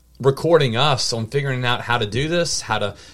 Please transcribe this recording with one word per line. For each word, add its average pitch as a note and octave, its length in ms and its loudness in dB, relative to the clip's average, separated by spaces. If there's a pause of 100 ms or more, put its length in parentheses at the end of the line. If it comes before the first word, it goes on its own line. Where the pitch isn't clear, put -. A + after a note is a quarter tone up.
(200)
recording C3+ 580 4
us C#3 340 0
on A2+ 160 -4
figuring C3+ 380 -2
out B2 160 0
how A#2+ 160 0
to A2 80 -2
do A#2 240 -2
this, E3+ 320 -2
how G#2+ 180 -2
to, G#2 160 -4 (180)